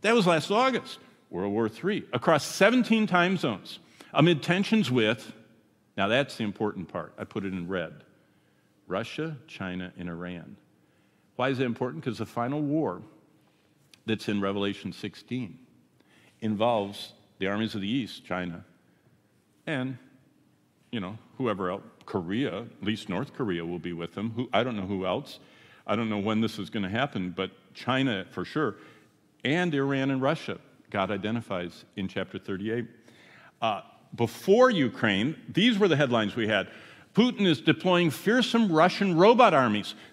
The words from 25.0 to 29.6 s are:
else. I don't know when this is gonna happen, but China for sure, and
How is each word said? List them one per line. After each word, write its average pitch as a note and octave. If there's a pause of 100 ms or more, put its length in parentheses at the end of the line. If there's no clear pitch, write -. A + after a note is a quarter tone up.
else. A#2+ (480)
I G#2
don't A2+
know G#2
when G#2+
this A2
is F2
gonna G2+
happen, G2+
but F#2+ (220)
China B2
for F2+
sure, C#3+ (680)
and E3